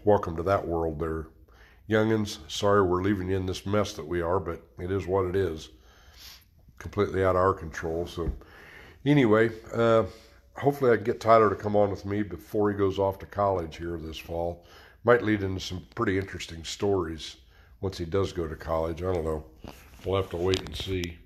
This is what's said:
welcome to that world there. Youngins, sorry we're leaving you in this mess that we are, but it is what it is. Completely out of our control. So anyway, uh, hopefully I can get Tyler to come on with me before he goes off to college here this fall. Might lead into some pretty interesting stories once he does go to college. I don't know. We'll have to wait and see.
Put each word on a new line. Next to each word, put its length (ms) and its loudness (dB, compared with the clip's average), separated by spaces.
welcome 340 2
to 60 -4
that 220 2
world 320 -2
there. 280 -4
Youngins, 520 0
sorry 300 2
we're 220 2
leaving 260 0
you 80 0
in 80 -2
this 220 -6
mess 260 0
that 140 -12
we 160 -2
are, 180 0
but 220 -8
it 120 -6
is 160 -2
what 200 0
it 100 -2
is. 320 -2
Completely 440 -2
out 140 4
of 60 4
our 100 6
control. 540 -6
So 260 -6
anyway, 460 6
uh, 320 4
hopefully 360 2
I 40 6
can 80 -2
get 160 -2
Tyler 300 8
to 60 -2
come 200 -2
on 140 4
with 140 -8
me 180 -2
before 480 -2
he 60 -2
goes 220 0
off 220 0
to 60 -16
college 500 -2
here 220 -8
this 200 -12
fall. 460 -6
Might 180 6
lead 200 2
into 180 -4
some 340 -10
pretty 240 0
interesting 460 -8
stories 720 -4
once 180 -6
he 60 -4
does 280 0
go 140 -4
to 100 -8
college. 460 -2
I 100 -2
don't 120 -2
know. 200 -4
We'll 160 0
have 100 -4
to 60 -8
wait 240 0
and 140 -10
see. 520 -6